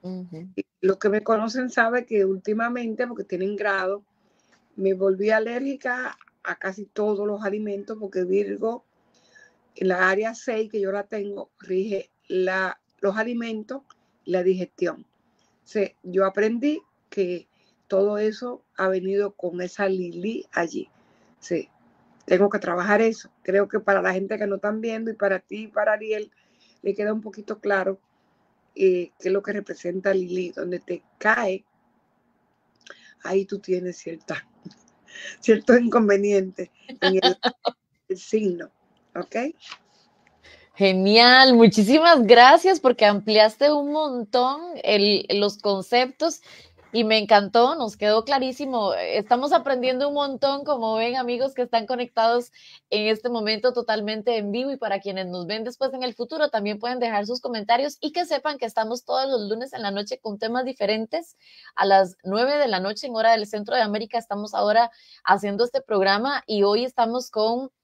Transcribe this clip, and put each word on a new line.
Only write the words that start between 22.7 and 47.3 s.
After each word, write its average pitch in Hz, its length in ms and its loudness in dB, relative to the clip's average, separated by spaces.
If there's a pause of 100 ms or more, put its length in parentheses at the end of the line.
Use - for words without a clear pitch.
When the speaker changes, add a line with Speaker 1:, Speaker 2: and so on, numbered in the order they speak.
Speaker 2:
eso. 226 260 -2 (140)
Creo 196 260 0
que 208 100 -4
para 196 220 0
la 185 140 -2
gente 196 240 -6
que 214 80 -4
no 196 100 -4
están 208 240 -6
viendo 226 300 -6
y 220 40 -10
para 196 260 -2
ti 214 240 -14
y 214 40 -18
para 214 240 0
Ariel, 214 380 -6 (500)
le 196 140 -4
queda 208 180 -4
un 220 80 -4
poquito 214 400 -14
claro, 196 400 -2 (760)
eh, 180 420 2
qué - 100 -6
es 185 40 0
lo 196 100 0
que 202 100 -8
representa 190 640 -4
Lili. 180 380 -4
Donde 175 280 -8
te - 220 -10 (160)
cae, 214 480 -2 (1600)
ahí 190 220 -2
tú 196 140 -10
tienes 180 400 -6
cierta, - 500 -12 (160)
<laughs> - 760 -20
cierto 226 380 6
inconveniente 202 920 2 (320)
en 190 200 2
el, 254 200 2
Speaker 1:
<laughs> - 340 -4 (320)
Speaker 2:
el 190 100 -6
signo, 185 520 -4 (440)
¿ok? 180 220 -8 (1400)
Speaker 1:
Genial, 226 800 8
muchísimas 240 720 8
gracias 285 540 10
porque 247 260 4
ampliaste 214 680 4
un 285 200 0
montón 262 680 -2 (240)
el, 208 460 2
los 202 280 0
conceptos 247 840 -2 (520)
y 233 120 0
me 220 140 2
encantó, 214 560 4